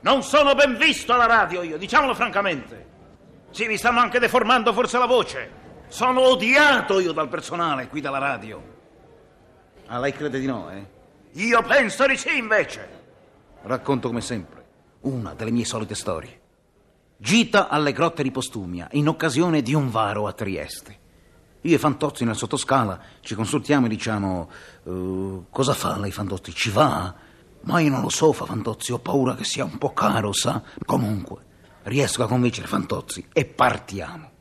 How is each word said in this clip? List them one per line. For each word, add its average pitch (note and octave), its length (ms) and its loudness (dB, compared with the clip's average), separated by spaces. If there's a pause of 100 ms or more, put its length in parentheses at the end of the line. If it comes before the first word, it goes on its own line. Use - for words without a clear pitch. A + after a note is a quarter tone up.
Non A#3+ 220 4
sono C#4 320 6
ben C4+ 220 6
visto - 360 2
alla A#3+ 120 6
radio F3+ 360 4
io, D#3+ 160 -6
diciamolo A#3+ 360 2
francamente. F3+ 720 -2 (680)
Sì, A3+ 160 -4
mi G#3+ 100 -2
stanno A#3+ 220 2
anche A#3+ 200 2
deformando A#3 540 4
forse A#3 240 0
la B3 80 2
voce. G#3 580 -2 (240)
Sono B3+ 340 0
odiato B3+ 800 4
io F3 120 0
dal D3+ 180 -2
personale D#3+ 580 -4
qui D3+ 140 -8
della C#3 160 -6
radio. A2 440 -6 (1300)
Ah, A#2+ 120 -8
lei C#3 120 -2
crede C3+ 280 -6
di C3 60 -6
no, G#2+ 240 -6
eh? G2 160 -14 (480)
Io A#3 280 2
penso B3 440 2
di C4+ 120 2
sì, D#4 200 -2
invece. G#3 680 -2 (640)
Racconto C3 420 -2
come A#2 120 -4
sempre - 420 -10 (380)
una A#2+ 320 -6
delle A2 160 -8
mie A#2 160 0
solite G#2+ 300 -6
storie. - 440 -8 (760)
Gita G3 500 2
alle C#3+ 260 0
grotte D#3+ 280 0
di C3+ 80 0
Postumia, F#2 640 -8
in D3 160 2
occasione D#3 560 2
di A#2+ 100 0
un C#3+ 160 2
varo G#2 380 -2
a F#2 60 -8
Trieste. - 680 -8 (640)
Io E3 120 2
e C#3 60 4
Fantozzi C#3+ 460 -2
nel A2 100 0
sottoscala A#2+ 640 -2 (200)
ci - 120 -10
consultiamo C3+ 540 2
e - 20 0
diciamo: G2 600 -4 (340)
"Eh, F#2 680 -6
cosa C3+ 240 0
fa - 240 -4
lei, G2+ 140 -4
Fantozzi? F#2+ 420 -8
Ci - 160 -2
va?" G2 420 2 (500)
"Ma - 180 0
io D#3 100 4
non C3 120 0
lo - 80 -4
so", D#3 240 4
fa - 120 -6
Fantozzi, A2+ 460 -6
"ho A#2+ 80 -4
paura C3 340 0
che B2 120 -8
sia - 180 -4
un F2 160 -8
po' C#3 140 -2
caro, A2+ 380 0
sa?" - 300 -2 (240)
Comunque, G#2 580 -2 (400)
riesco B2 380 0
a A#2 60 0
convincere B2 400 0
Fantozzi - 640 -6
e - 120 2
partiamo. A#2+ 840 -2 (120)